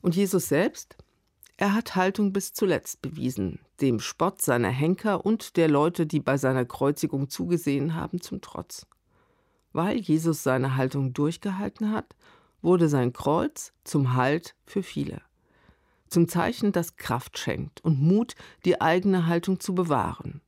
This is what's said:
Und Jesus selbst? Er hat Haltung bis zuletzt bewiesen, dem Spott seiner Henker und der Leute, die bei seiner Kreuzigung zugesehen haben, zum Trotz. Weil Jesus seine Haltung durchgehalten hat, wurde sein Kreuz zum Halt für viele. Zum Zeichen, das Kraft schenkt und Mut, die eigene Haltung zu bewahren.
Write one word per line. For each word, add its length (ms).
Und 120
Jesus 360
selbst? 480
Er 180
hat 220
Haltung 380
bis 180
zuletzt 500
bewiesen, 580
dem 220
Spott 400
seiner 280
Henker 560
und 300
der 140
Leute, 360
die 140
bei 160
seiner 300
Kreuzigung 640
zugesehen 680
haben, 240
zum 220
Trotz. 460
Weil 280
Jesus 440
seine 320
Haltung 380
durchgehalten 760
hat, 220
wurde 280
sein 240
Kreuz 580
zum 300
Halt 380
für 180
viele. 380
Zum 220
Zeichen, 420
das 240
Kraft 420
schenkt 460
und 160
Mut, 360
die 160
eigene 460
Haltung 340
zu 160
bewahren. 720